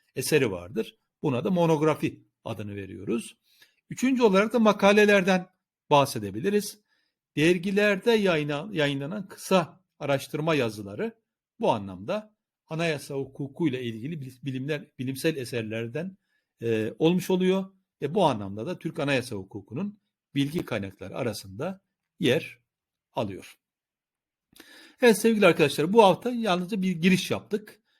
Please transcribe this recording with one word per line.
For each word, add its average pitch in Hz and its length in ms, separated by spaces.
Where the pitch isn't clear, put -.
eseri 135 340
vardır. 92 460
Buna 135 220
da 202 60
monografi 160 760
adını 101 320
veriyoruz. 98 600
Üçüncü 254 320
olarak 208 300
da 247 60
makalelerden 202 880
bahsedebiliriz. 139 880
Dergilerde 196 760
yayına-, 165 600
yayınlanan 147 560
kısa - 560
araştırma 147 560
yazıları 113 600
bu 226 120
anlamda 110 640
anayasa 160 480
hukukuyla 139 640
ilgili 120 400
bil-, 131 220
bilimler, 139 460
bilimsel 131 380
eserlerden, 120 800
e, 110 360
olmuş 175 320
oluyor 185 420
ve 143 120
bu 196 100
anlamda 104 420
da 175 120
Türk 165 200
Anayasa 135 380
Hukuku'nun 110 640
bilgi 143 300
kaynakları 98 520
arasında 120 640
yer 147 380
alıyor. 98 440
Evet 240 180
sevgili 214 280
arkadaşlar, 165 460
bu 226 100
hafta 196 280
yalnızca 196 520
bir 185 100
giriş 175 380
yaptık. - 500